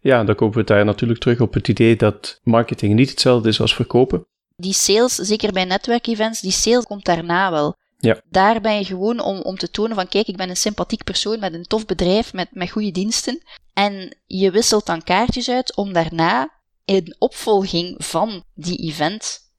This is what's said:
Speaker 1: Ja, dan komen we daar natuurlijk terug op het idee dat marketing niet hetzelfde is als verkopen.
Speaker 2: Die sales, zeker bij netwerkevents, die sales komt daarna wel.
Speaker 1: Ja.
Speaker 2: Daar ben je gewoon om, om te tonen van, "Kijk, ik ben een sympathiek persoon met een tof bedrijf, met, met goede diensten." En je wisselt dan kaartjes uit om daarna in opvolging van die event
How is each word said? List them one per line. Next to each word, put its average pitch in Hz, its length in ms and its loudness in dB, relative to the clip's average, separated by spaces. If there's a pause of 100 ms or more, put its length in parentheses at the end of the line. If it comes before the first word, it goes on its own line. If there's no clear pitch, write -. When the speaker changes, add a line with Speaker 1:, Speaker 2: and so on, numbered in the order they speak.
Speaker 1:
Ja, 123 240 2
dan 107 100 2
komen 110 220 0
we 110 80 2
daar 104 200 4
natuurlijk 110 360 0
terug 120 200 2
op 113 140 0
het - 140 -2
idee 113 280 4
dat - 460 -2
marketing 113 520 2
niet 131 160 4
hetzelfde 120 380 2
is 110 120 2
als 113 140 2
verkopen. 127 520 2 (300)
Speaker 2:
Die 190 160 -6
sales, 226 420 2
zeker 208 380 -2
bij 185 120 0
netwerkevents, 220 760 -2
die 185 100 -4
sales 233 340 2
komt 202 200 -12
daarna 170 460 0
wel. 147 240 0 (240)
Speaker 1:
Ja. 110 220 2 (100)
Speaker 2:
Daar 208 300 4
ben 214 180 0
je 202 60 -2
gewoon 196 360 -4
om, 196 200 -4
om 190 160 -6
te 180 140 -6
tonen 220 260 -4
van, 185 120 -4
"Kijk, 208 180 0
ik 185 100 -8
ben 185 140 -6
een 180 60 -6
sympathiek - 480 -4
persoon 208 360 -4
met 185 140 -4
een 170 120 -12
tof 220 200 -2
bedrijf, 185 460 0
met, 185 200 -4
met - 180 -8
goede 214 200 -2
diensten." 220 520 -4 (300)
En 196 440 -4 (100)
je 185 240 2
wisselt 208 360 2
dan 165 160 -4
kaartjes 233 460 0
uit 254 280 -2
om 202 160 -4
daarna 170 680 0 (240)
in 190 340 -2
opvolging 190 760 -2 (100)
van 190 400 -4 (100)
die 175 240 -8
event 160 600 -4 (200)